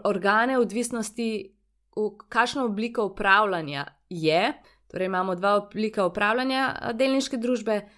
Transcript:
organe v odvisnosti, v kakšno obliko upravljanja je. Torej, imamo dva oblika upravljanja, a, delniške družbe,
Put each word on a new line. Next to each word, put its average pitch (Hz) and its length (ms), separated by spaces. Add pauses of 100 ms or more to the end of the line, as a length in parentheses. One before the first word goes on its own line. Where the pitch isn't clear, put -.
organe 208 520
v 247 60
odvisnosti, 226 880 (440)
v 214 80 (280)
kakšno 247 320
obliko 226 400
upravljanja 190 800 (240)
je. 165 460 (340)
Torej, 185 180
imamo 185 280
dva 190 220
oblika 208 500
upravljanja, 254 720
a, 240 120
delniške 269 440
družbe, 220 460 (160)